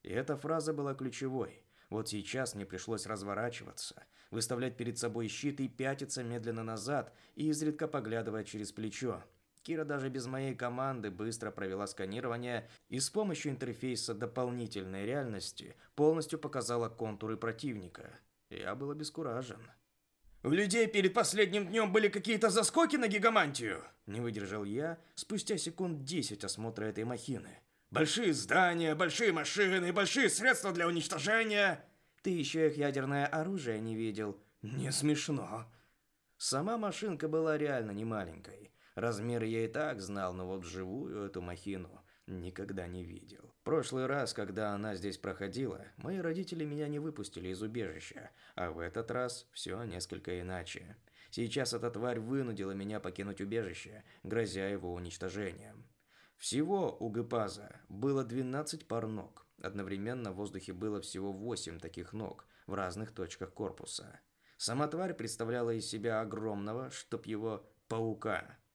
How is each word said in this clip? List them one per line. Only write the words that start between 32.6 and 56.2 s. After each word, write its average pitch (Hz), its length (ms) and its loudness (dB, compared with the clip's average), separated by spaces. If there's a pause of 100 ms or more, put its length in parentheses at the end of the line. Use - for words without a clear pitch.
их 151 80 6
ядерное 139 520 2
оружие 156 520 0
не 110 160 -2
видел?» 107 420 -2 (240)
«Не 135 300 -2
смешно!» 135 800 0 (640)
Сама 185 400 0
машинка 185 520 0
была 156 280 4
реально 135 340 2
немаленькой. 98 840 -4 (220)
Размеры 113 520 0
я 113 180 2
и - 20 -2
так 135 340 -2
знал, 95 320 -2
но 92 120 -4
вот 92 180 -4
вживую 92 600 -4
эту 95 160 -4
махину 90 640 -6 (240)
никогда 95 600 -6
не 90 160 -6
видел. - 480 -14 (100)
В - 20 -20
прошлый 131 420 2
раз, 135 280 0
когда 104 400 -2
она 101 220 -2
здесь 95 220 -4
проходила, 98 640 -4 (140)
мои 185 220 -4
родители 170 440 -2
меня 147 240 -2
не 147 120 -2
выпустили 104 500 -6
из 92 120 -4
убежища, 107 680 -6 (260)
а 90 140 -2
в 80 80 -6
этот 92 320 -4
раз 120 420 -2
все 98 320 -6
несколько 90 560 -6
иначе. 90 560 -6 (360)
Сейчас 120 420 0
эта 120 160 0
тварь 120 300 0
вынудила 113 520 0
меня 101 280 -4
покинуть 95 420 -6
убежище, 104 640 -4 (180)
грозя 98 460 0
его 90 260 -2
уничтожением. 95 920 -6 (500)